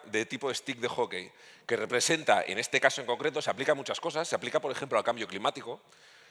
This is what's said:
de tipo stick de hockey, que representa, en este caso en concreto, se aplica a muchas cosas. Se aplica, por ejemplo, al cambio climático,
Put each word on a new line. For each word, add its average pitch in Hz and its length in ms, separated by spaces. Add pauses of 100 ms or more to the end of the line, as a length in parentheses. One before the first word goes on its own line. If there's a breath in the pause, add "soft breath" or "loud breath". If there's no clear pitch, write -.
de 110 200
tipo 131 280
stick 123 260
de 117 100
hockey, 98 420 (340 loud breath)
que 117 120
representa, 113 640
en 98 160
este 131 220
caso 135 180
en 123 80
concreto, 135 340
se - 80
aplica 127 220
a 147 40
muchas 127 260
cosas. 156 260
Se - 80
aplica, 120 240
por 147 120
ejemplo, 131 260
al 104 80
cambio 117 220
climático, 117 520 (520 soft breath)